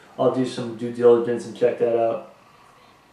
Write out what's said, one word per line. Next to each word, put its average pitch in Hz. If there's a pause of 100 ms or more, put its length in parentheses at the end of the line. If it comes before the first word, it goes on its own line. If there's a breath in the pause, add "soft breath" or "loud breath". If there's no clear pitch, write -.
(200 loud breath)
I'll 127
do 131
some 117
due 117
diligence 120
and 110
check 120
that 117
out. 113 (760)